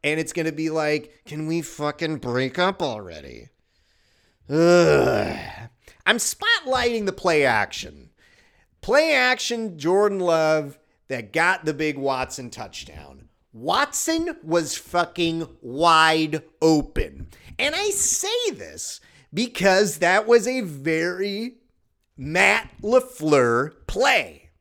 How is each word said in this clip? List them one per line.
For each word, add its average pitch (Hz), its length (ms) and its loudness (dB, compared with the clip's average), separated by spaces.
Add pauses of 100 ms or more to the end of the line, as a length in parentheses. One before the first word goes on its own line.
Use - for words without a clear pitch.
And 151 160 -2
it's 160 140 -6
gonna 160 180 -2
be 160 180 -4
like, 151 560 -4
"Can 156 220 -8
we 165 140 -2
fucking 151 560 -6
break 131 420 -4
up 185 220 0
already?" 82 680 -10 (1000)
Ugh. 151 880 4 (680)
I'm 220 120 4
spotlighting 254 880 -2
the 196 80 -2
play 156 320 2
action. 98 640 -2 (720)
Play 302 320 4
action, 240 640 -2
Jordan 190 420 2
Love, 156 580 0 (300)
that 120 240 -8
got 175 320 0
the 156 100 -2
big 147 240 -4
Watson 131 520 -4
touchdown. 76 800 -16 (240)
Watson 285 920 -2
was 160 320 0
fucking 165 720 -4 (140)
wide 160 800 0 (180)
open. 104 680 0 (300)
And 294 180 -4
I 403 160 -2
say 440 600 -2
this - 480 -14 (340)
because 190 680 2
that 190 280 2
was 233 200 6
a 254 140 -2
very 180 960 -4 (640)
Matt 190 520 0 (120)
LaFleur 151 920 2 (140)
play. 196 640 0 (120)